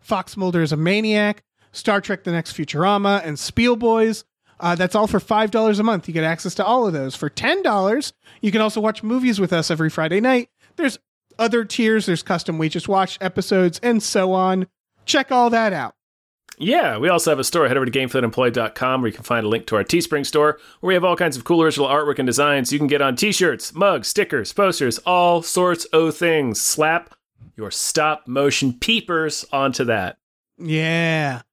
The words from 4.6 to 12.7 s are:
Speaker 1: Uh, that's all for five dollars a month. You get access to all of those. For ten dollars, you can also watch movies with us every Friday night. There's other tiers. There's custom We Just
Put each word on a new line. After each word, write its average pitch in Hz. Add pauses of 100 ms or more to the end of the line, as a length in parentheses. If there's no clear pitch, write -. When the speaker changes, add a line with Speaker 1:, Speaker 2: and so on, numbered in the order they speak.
Speaker 1:
Uh, 175
that's 180
all 214
for 208
five 220
dollars 220
a 214
month. 220
You 165
get 160
access 165
to 196
all 233
of 180
those. 135
For 151
ten 339
dollars, 220 (280)
you 202
can 220
also 214
watch 214
movies 240
with 185
us 165
every 160
Friday 165
night. 247 (280)
There's 302 (400)
other 226
tiers. 220
There's 170
custom 170
We 160
Just 165